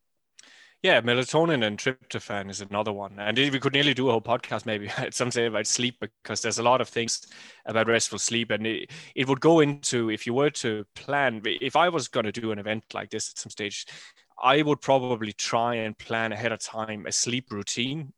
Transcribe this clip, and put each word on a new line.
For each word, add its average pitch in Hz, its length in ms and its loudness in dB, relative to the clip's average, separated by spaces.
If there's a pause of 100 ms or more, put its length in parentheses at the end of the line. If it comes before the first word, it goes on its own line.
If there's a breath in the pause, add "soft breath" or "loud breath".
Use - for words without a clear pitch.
(840 soft breath)
Yeah, 170 180 8
melatonin 127 680 4
and 104 120 -2
tryptophan 110 720 -4
is 98 120 -10
another 104 320 -2
one. 98 260 -8
And 107 180 0
we 135 220 2
could 131 140 0
nearly 139 220 4
do 131 140 2
a 123 40 4
whole 113 80 4
podcast 120 460 -4
maybe 104 220 -4
<laughs> - 80 -8
at 127 180 -4
some 123 180 -2
stage 117 160 0
about 107 180 -2
sleep, 123 340 -2
because - 420 -8
there's 117 160 -2
a 117 40 -2
lot 123 180 6
of 117 80 -2
things - 380 -4 (380 loud breath)
about 110 240 2
restful 113 320 0
sleep. 117 320 -2
And 107 140 -2
it, 110 240 -6 (260 loud breath)
it 135 100 0
would 135 140 0
go 160 200 8
into, 143 500 2
if 107 160 -4
you 120 80 -2
were 139 160 2
to 107 340 -4 (100)
plan, 135 500 0
if 117 300 -2
I 165 140 6
was 160 180 -2
gonna 110 240 -2
do 113 220 -4
an 104 80 -6
event 107 240 -4 (100)
like 101 160 -8
this 107 200 -6
at - 80 -14
some - 120 -14
stage, - 360 -8 (520 loud breath)
I 139 220 4
would 147 220 0
probably 127 500 2
try 120 440 0
and 110 200 -4
plan 113 340 -4
ahead 113 220 -2
of 107 60 -6
time 110 480 -8
a - 60 -6
sleep 127 380 -4
routine, 127 680 -6